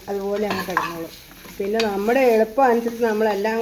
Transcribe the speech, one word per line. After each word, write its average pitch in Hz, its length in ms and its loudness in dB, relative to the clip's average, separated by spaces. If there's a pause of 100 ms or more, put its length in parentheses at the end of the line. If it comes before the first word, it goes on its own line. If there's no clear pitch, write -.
അതുപോലെ 202 420 -2
അങ്ങ് 190 160 -4
കിടന്നോളും. 170 460 -6 (440)
പിന്നെ 208 220 -2 (100)
നമ്മുടെ 208 320 2 (120)
എളുപ്പം 220 380 2
അനുസരിച്ച് 233 380 0
നമ്മളെല്ലാം 214 520 0